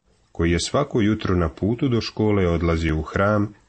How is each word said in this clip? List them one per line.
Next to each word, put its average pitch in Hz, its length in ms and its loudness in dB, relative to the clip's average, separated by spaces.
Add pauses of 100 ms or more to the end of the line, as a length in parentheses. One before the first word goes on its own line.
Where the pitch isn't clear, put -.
(320)
koji 85 180 0
je 85 100 2
svako 135 400 -2
jutro 104 360 0
na 85 120 2
putu 120 400 -2
do 117 120 0
škole 104 480 0
odlazio 82 500 0
u 78 40 -2
hram 104 520 0 (140)